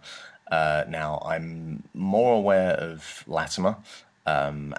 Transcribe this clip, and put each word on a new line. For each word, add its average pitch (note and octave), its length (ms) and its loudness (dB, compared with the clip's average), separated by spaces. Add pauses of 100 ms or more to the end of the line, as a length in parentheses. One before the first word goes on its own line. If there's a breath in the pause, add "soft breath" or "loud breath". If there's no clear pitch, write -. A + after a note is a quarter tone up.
(500 loud breath)
Uh, D2+ 380 4
now, D#2 360 -4
I'm E2 580 -6 (100)
more G#2+ 440 4
aware F#2+ 380 4
of - 520 -8
Latimer, E2 500 0 (500 loud breath)
um, C#2+ 520 -2